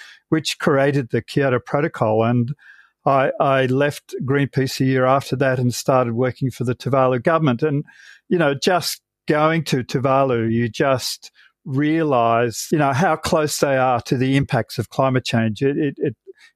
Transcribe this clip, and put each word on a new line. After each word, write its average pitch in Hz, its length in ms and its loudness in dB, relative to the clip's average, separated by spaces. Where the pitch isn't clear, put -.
which - 280 -2
created 139 520 0
the 120 120 -2
Kyoto 139 380 0
Protocol. 113 640 0
And 120 320 0
I, 139 260 2
I 135 240 2
left 139 580 -2
Greenpeace 135 560 -2
a 135 60 2
year 131 200 2
after 135 300 0
that 127 240 0
and 123 140 0
started 127 400 0
working 127 360 -2
for - 140 -8
the 120 120 -2
Tuvalu 127 460 0
government. 160 400 0
And, 147 220 -2
you 180 80 0
know, 147 160 2
just 175 480 -2
going 156 380 2
to 131 180 -2
Tuvalu, 131 720 0
you 117 160 0
just - 600 -2
realise, 131 1080 0
you 170 60 0
know, 139 160 2
how 160 240 0
close 151 420 -2
they 139 160 2
are 127 260 2
to - 160 -2
the 131 200 2
impacts - 400 -2
of 113 120 -4
climate 131 360 0
change. 113 360 -2
It, 139 160 0
it, 151 200 -2
it, 143 180 -4